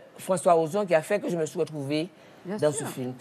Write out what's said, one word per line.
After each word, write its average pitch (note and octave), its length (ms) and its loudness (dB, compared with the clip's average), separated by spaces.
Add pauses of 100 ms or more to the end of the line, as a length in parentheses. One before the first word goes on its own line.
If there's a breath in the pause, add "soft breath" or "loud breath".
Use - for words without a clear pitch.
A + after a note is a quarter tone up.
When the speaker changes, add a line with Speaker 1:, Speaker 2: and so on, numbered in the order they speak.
(180)
Speaker 1:
François F3+ 380 2
Ozon E3 300 2
qui E3+ 80 2
a D#3 80 4
fait G#3 180 0
que D4+ 80 -6
je F3 80 -2
me D#3 100 0
suis F3 120 -8
retrouvée D3+ 500 -2 (360 soft breath)
Speaker 2:
Bien G3 120 -6
Speaker 1:
dans D3+ 160 2
Speaker 2:
sûr. - 140 -6
Speaker 1:
ce - 60 -10
film. B2+ 280 -6